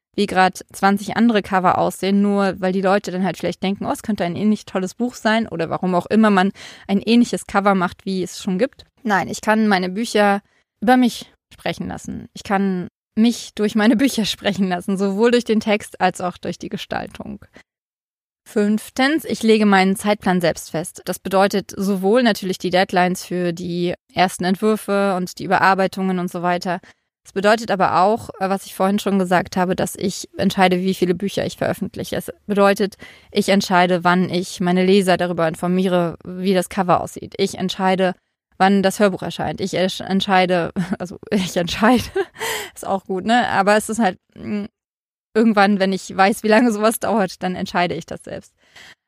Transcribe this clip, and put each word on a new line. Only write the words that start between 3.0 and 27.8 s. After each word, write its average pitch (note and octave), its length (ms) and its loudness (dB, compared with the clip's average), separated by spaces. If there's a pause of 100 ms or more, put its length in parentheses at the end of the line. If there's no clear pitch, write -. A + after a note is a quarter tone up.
dann F3+ 140 -2
halt F3+ 140 -2
vielleicht F3 240 -6
denken, F#3+ 240 -4
„Oh, C#4 60 -4
es C#4+ 100 -6
könnte G3+ 220 -4
ein E3+ 120 -4
ähnlich G#3 300 0
tolles F#3 280 -6
Buch A#3+ 200 -4
sein“ A3 340 0
oder E3 220 -4
warum F#3 240 -2
auch E3+ 120 0
immer G#3+ 240 4
man G3 220 2 (360)
ein G3 120 0
ähnliches A3+ 460 2
Cover G3+ 280 2
macht, F3+ 300 -2
wie F#3+ 180 -4
es - 200 -10
schon F#3 160 -2
gibt. B3 260 -4 (180)
Nein, G3 260 0
ich F#3+ 120 -8
kann A3 280 2
meine F#3 200 2
Bücher G3+ 540 0 (380)
über B3 160 4
mich - 360 0 (200)
sprechen - 360 -8
lassen. - 460 -12
Ich - 80 -18
kann F#3+ 460 -2 (260)
mich A3+ 400 0
durch G#3 200 -2
meine A3 220 4
<laughs> - 0 -
Bücher A3+ 300 0
sprechen F#3+ 420 -2
lassen, F3+ 300 -2
sowohl G3+ 320 2
durch A#3+ 140 2
den A3 160 0
Text - 420 -4
als F#3 180 0
auch F3+ 160 -6
durch - 220 -8
die - 100 -12
Gestaltung. - 760 -10 (1040)
Fünftens, A3 760 0
ich - 180 -6
lege A3 240 4
meinen F#3+ 300 4
Zeitplan G3+ 440 0
selbst E3 300 -2
fest. - 340 -8
Das - 140 -6
bedeutet G3 580 0
sowohl G3 460 0
natürlich G3+ 360 -2
die F#3 120 -6
Deadlines F3+ 540 0
für F3+ 280 -2
die F3 420 -4 (200)
ersten F#3 300 0
Entwürfe G3 720 0
und F3+ 240 -8
die - 40 -8
Überarbeitungen F#3+ 760 2
und F3+ 100 -4
so F3 120 -8
weiter. F3 360 -2 (460)
Es - 80 -20
bedeutet G#3+ 400 2
aber F3 300 2